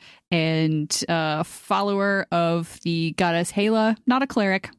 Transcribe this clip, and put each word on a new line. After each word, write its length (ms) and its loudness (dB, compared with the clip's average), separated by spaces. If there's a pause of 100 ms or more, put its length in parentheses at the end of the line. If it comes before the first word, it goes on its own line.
(300)
and, 680 0 (120)
uh, 320 0
follower 920 -2
of 520 0
the 340 0
goddess 320 0
Hela. 560 2
Not 160 2
a 40 -2
cleric. 520 0